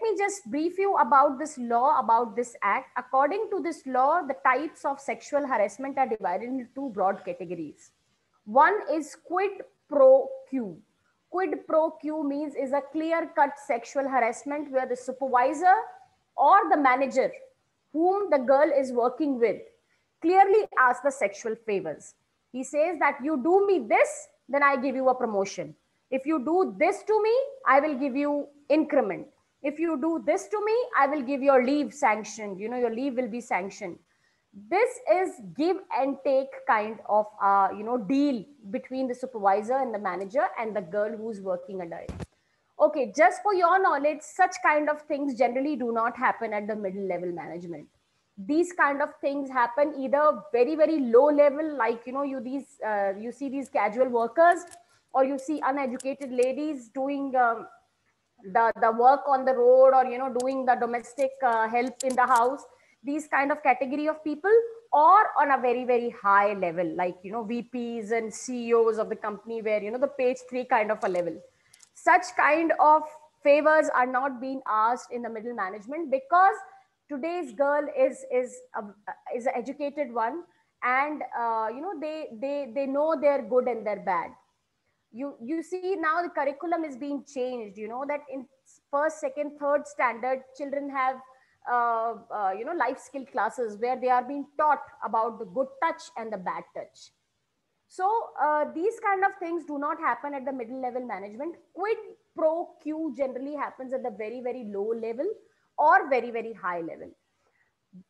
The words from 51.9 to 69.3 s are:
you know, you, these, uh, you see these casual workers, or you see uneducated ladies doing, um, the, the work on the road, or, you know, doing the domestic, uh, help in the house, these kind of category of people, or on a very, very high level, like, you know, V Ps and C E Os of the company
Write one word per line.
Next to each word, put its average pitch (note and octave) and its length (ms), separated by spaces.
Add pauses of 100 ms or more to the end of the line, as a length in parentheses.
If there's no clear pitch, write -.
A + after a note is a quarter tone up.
you B3+ 80
know, C4+ 100
you, C4+ 160
these, B3+ 480
uh, G3+ 320
you A#3 140
see C#4 160
these C4 180
casual A3 400
workers, B3 560 (500)
or C4 100
you C4+ 160
see D4 260
uneducated C4+ 680
ladies B3+ 580
doing, C#4 460
um, A3+ 300 (880)
the, A3+ 260
the A3+ 120
work B3+ 360
on C4 180
the C4 80
road, B3+ 420
or, B3+ 100
you A#3+ 140
know, C4 200
doing C4 260
the B3 100
domestic, A#3+ 560 (120)
uh, A3+ 240
help A#3+ 360
in B3+ 120
the B3 100
house, B3 380 (400)
these D4 220
kind C#4 260
of D4 120
category C#4 440
of D#4 160
people, D#4 280 (420)
or E4+ 380 (100)
on C#4+ 80
a C4+ 100
very, B3 260
very A#3+ 260 (100)
high G3+ 320
level, F3 420
like, F3+ 280
you G3 80
know, A#3 100
V A#3 220
Ps A#3 480
and A3+ 200
C A#3+ 360
E A#3 80
Os A3+ 240
of G3+ 100
the A3 60
company A3 480